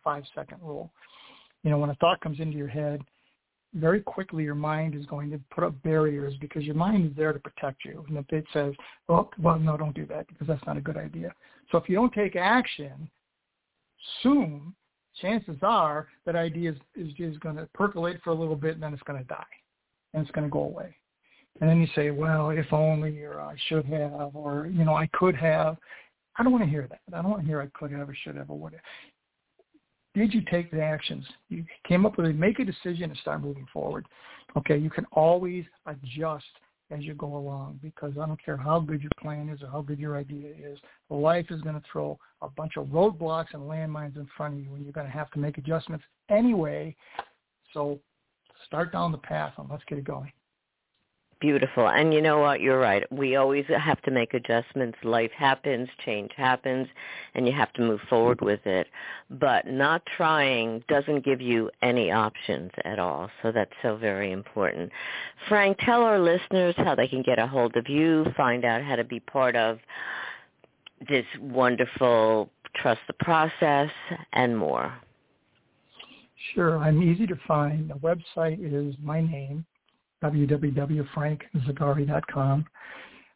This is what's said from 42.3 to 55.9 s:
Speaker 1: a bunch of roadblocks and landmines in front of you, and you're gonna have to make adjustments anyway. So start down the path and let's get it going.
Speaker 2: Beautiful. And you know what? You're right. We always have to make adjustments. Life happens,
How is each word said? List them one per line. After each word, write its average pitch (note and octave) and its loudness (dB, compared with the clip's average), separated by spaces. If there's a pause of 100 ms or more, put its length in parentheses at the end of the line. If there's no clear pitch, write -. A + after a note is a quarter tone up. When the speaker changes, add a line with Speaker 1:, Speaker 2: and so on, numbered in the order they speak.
Speaker 1:
a D3 -10
bunch D#3 -10
of C#3+ -6
roadblocks D#3+ 2
and D3 -14
landmines D3+ -8
in C#3+ -12
front D3 -6
of C#3 -8
you, C#3 -12
and C#3+ -12
you're C#3+ -16
gonna C#3+ -8
have D3 -8
to D3+ -6
make C#3+ -2
adjustments D#3+ -4 (240)
anyway. E3 2 (800)
So D3 -4 (640)
start E3+ -2
down E3+ 0
the D#3+ -4
path D3+ -6
and C#3+ -14
let's D3 -12
get D3 -8
it C#3 -10
going. C#3 -8 (1120)
Speaker 2:
Beautiful. C3+ 4
And D#3 6
you D3+ 6
know D3+ 6
what? C#3+ 4
You're C3 4
right. G2+ 4
We C3+ 0
always C#3 4
have D3 2
to C3 -2
make B2 0
adjustments. A#2 -2
Life A#2 2
happens, C3+ 0 (160)